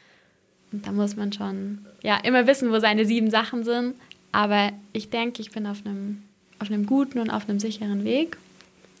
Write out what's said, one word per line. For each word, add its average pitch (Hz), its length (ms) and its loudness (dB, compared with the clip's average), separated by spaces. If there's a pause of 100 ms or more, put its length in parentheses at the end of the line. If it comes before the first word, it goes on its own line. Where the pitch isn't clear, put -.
(720)
Und 202 140 -8
da 196 60 -6
muss 202 240 0
man 202 160 -4
schon, 202 460 -6 (240)
ja, 214 160 2
immer 247 280 4
wissen, 262 240 6
wo 220 100 4
seine 214 260 4
sieben 220 240 4
Sachen 226 340 0
sind. 240 300 -2 (380)
Aber 208 380 2 (220)
ich 214 160 -6
denke, 233 320 -4
ich 214 120 -14
bin 214 140 -6
auf 202 200 -8
einem, 202 360 -8 (360)
auf 202 120 -6
einem 208 140 0
guten 269 340 2
und 226 120 -2
auf 208 180 -4
einem 202 120 0
sicheren 208 440 -4
Weg. 269 320 0 (640)